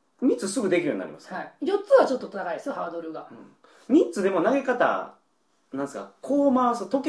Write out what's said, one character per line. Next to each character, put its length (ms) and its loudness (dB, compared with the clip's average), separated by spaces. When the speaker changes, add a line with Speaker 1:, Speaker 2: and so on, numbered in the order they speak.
Speaker 1:
三 160 2
つ 120 -4
す 120 -4
ぐ 80 0
で 100 2
き 40 0
る 60 -2
よ 40 0
う 40 -2
に 40 -6
な 60 -8
り 60 -12
ま 80 -18
す。 120 -18
Speaker 2:
は 80 -8
い。 120 -14
四 160 0
つ 140 -4
は 140 8
ち 80 0
ょ 20 -2
っ 40 -4
と 80 -12
高 240 -6
い 40 -6
で 60 -10
す 60 -8
よ、 60 -6
ハ 80 -6
ー 80 -8
ド 100 -10
ル 120 -10
が。 160 -12
Speaker 1:
う 40 -2
ん。 20 6
三 180 6
つ 100 -4
で 80 2
も 120 0
投 100 4
げ 100 0
方、 520 0
な 120 -6
ん 40 -6
す 60 -14
か、 160 -12
こ 300 2
う 40 4
回 220 2
す、 140 -8
時 180 -2